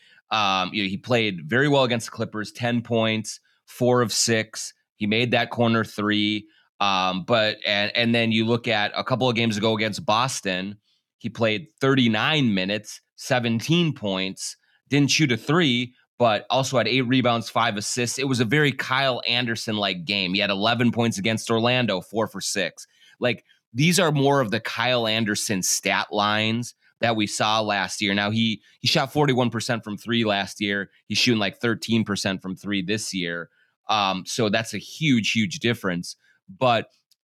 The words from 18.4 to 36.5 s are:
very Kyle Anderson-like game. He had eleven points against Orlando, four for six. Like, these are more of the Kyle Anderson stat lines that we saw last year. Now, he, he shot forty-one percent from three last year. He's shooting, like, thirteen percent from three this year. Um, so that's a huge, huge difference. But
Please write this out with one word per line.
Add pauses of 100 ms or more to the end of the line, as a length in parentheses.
very
Kyle
Anderson-like
game.
He
had
eleven
points
against
Orlando,
four
for
six. (320)
Like, (260)
these
are
more
of
the
Kyle
Anderson
stat
lines (280)
that
we
saw
last
year.
Now,
he, (160)
he
shot
forty-one
percent
from
three
last
year. (160)
He's
shooting,
like,
thirteen
percent
from
three
this
year. (400)
Um,
so
that's
a
huge,
huge
difference. (320)
But (340)